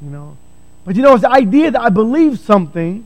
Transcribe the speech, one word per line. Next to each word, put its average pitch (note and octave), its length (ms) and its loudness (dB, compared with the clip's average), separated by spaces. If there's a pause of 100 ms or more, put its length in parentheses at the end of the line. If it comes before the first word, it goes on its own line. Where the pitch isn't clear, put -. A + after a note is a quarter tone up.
you C#3+ 100 -16
know. D3 260 -18 (480)
But, F#3 120 -6
you B3 60 0
know, C#4 100 6
it's A3 100 2
the B3+ 80 2
idea C4+ 400 2
that B3 100 -2
I A#3 100 0
believe A#3 480 0
something F#3 680 -4